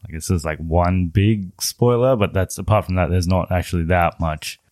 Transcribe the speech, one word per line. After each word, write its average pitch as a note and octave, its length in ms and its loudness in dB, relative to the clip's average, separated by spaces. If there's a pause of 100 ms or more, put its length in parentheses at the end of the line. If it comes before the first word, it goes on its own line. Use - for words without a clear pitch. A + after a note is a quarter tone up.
I - 40 -16
guess D#2+ 160 -8
there's, F2 180 0
like, D#2 120 -4
one F2 500 0
big G2 420 2 (100)
spoiler, A#2+ 560 2
but G2+ 160 0
that's, F#2 260 -2
apart G2+ 280 0
from F#2 80 -4
that, F2+ 160 2
there's F2 180 0
not F#2 240 0
actually F2+ 320 -2
that E2+ 340 0
much. D#2+ 400 -6 (140)